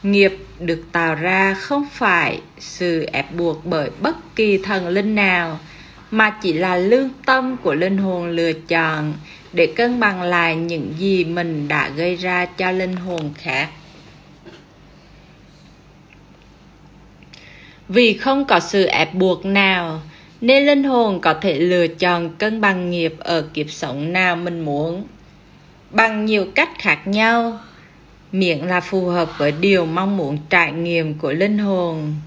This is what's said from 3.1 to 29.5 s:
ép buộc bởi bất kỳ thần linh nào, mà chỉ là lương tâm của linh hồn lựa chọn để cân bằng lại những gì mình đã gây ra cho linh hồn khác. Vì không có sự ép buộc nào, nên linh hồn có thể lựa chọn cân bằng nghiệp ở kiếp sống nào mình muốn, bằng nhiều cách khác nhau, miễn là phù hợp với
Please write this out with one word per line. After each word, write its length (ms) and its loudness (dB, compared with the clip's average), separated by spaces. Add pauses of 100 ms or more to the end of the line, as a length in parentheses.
ép 220 -6
buộc 320 -4
bởi 240 -2 (120)
bất 340 -4
kỳ 220 2
thần 300 -2
linh 280 0
nào, 440 0 (520)
mà 180 4
chỉ 240 -4
là 220 0
lương 340 2 (160)
tâm 320 0
của 160 -2
linh 240 0
hồn 320 -2
lựa 240 0
chọn 600 -2 (400)
để 220 4
cân 240 0
bằng 220 0
lại 340 0
những 420 -4
gì 260 2
mình 440 -4
đã 220 -2
gây 260 -2
ra 300 -2
cho 260 -4
linh 240 -2
hồn 420 -6
khác. 320 -6 (4000)
Vì 260 6
không 320 0
có 140 4
sự 260 2
ép 280 0
buộc 320 2
nào, 560 2 (400)
nên 240 6
linh 180 4
hồn 380 2
có 120 2
thể 260 0
lựa 280 4
chọn 480 0
cân 260 -2
bằng 280 2
nghiệp 300 -2
ở 220 0 (120)
kiếp 160 -4
sống 440 -6
nào 220 2
mình 300 -6
muốn, 420 -4 (840)
bằng 340 2
nhiều 200 2 (100)
cách 140 2 (100)
khác 280 -2
nhau, 520 2 (720)
miễn 280 0
là 200 0
phù 260 -2
hợp 320 0
với 140 2